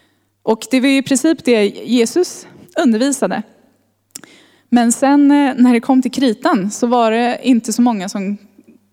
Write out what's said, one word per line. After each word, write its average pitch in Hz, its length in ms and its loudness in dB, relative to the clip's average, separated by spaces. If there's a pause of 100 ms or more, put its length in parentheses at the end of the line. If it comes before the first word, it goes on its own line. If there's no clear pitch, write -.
(420)
Och 226 280 -4
det 262 100 0
var 262 80 2
ju 269 80 2
i 269 60 0
princip 320 420 0
det 214 240 2
Jesus 233 760 -2 (300)
undervisade. 233 680 0 (1300)
Men 240 240 2
sen, 277 380 2
eh, 285 260 2
när 247 160 4
det 233 80 2
kom 262 220 0
till 254 80 -4
kritan 233 600 -2
så - 160 -4
var 233 240 2
det 240 320 -2
inte 226 300 0
så 240 100 0
många 208 260 -2
som 202 300 -6 (540)